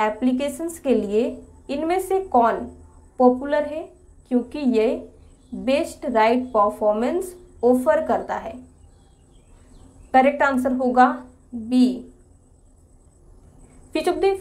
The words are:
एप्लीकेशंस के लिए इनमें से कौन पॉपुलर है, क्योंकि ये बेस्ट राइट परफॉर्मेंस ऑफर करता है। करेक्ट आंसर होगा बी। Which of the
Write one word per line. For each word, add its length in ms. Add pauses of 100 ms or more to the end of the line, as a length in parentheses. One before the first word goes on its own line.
एप्लीकेशंस 760
के 160
लिए 300 (440)
इनमें 300
से 200
कौन 340 (680)
पॉपुलर 440
है, 180 (460)
क्योंकि 320
ये 280 (640)
बेस्ट 520
राइट 480
परफॉर्मेंस 840 (280)
ऑफर 420
करता 300
है। 180 (1600)
करेक्ट 280
आंसर 300
होगा 360 (480)
बी। 560 (1800)
Which 120
of 140
the 200